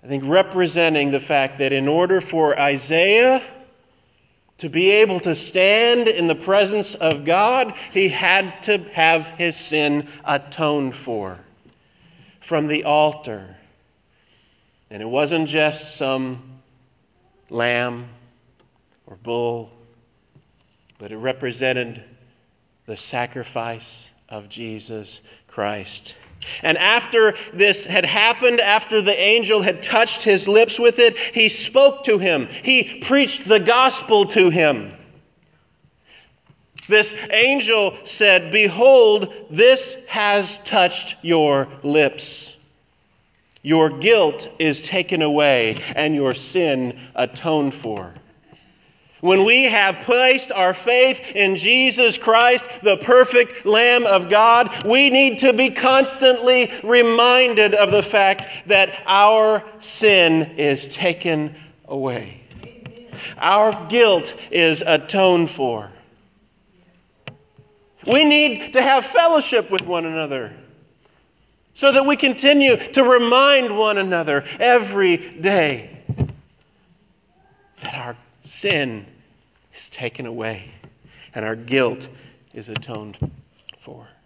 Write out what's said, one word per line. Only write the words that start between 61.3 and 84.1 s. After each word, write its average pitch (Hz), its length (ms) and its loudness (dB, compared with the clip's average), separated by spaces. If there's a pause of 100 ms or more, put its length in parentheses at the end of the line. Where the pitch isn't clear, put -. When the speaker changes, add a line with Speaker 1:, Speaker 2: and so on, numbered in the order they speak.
Speaker 1:
away. 131 460 -8 (320)
Speaker 2:
Amen. - 420 -20 (300)
Speaker 1:
Our 202 500 0
guilt 208 480 2 (160)
is 165 340 2
atoned 175 640 2
for. 117 400 -6 (2250)
We 277 200 4
need 294 480 2
to 254 80 4
have 254 240 2
fellowship 311 640 2
with 180 160 -4
one 170 180 -4
another 143 460 -8 (1200)
so 277 200 2
that 269 120 2
we 285 120 0
continue 277 580 2
to - 300 0
remind 247 720 4
one 214 220 0
another 165 440 -2 (160)
every 202 560 2
day 160 720 -4 (1900)
that - 120 -12
our 120 220 -14 (240)
sin 139 640 -6 (720)
is - 140 -16
taken 127 360 -12
away, 110 400 -10 (680)
and 113 100 -10
our 110 120 -8
guilt 117 540 -4 (440)
is 113 160 -18
atoned 107 480 -12 (640)
for. - 280 -20 (180)